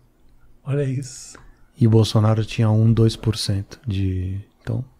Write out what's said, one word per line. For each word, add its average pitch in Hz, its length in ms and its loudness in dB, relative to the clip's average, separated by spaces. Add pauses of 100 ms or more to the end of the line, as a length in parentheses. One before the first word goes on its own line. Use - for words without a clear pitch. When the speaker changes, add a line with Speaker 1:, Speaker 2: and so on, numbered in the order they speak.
(640)
Speaker 1:
Olha 143 200 -2
isso. - 560 -8 (400)
Speaker 2:
E 120 80 6
o - 20 6
Bolsonaro 110 560 2
tinha 110 240 -2
um, 110 240 4
dois 113 220 4
por - 200 -2
cento - 520 -6
de, 95 500 -4 (240)
então, 117 240 -6 (140)